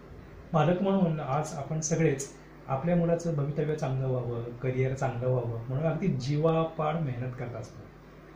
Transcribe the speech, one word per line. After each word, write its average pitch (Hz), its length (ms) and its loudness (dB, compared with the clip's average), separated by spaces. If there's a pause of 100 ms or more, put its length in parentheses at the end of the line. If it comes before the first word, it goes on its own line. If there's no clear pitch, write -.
(540)
पालक 170 280 4
म्हणून 185 380 4
आज 143 340 -2
आपण 156 260 -4
सगळेच 156 500 2 (380)
आपल्या 165 280 2
मुलाचं 170 380 2
भवितव्य 147 420 0
चांगलं 131 320 -2
व्हावं, 120 360 -2
करिअर 131 500 0
चांगलं 127 340 -2
व्हावं 117 320 0 (100)
म्हणून 135 140 -2
अगदी 165 240 2
जीवापाड 156 880 2
मेहनत 127 440 -2
करत 113 160 -6
असतो, - 260 -12 (540)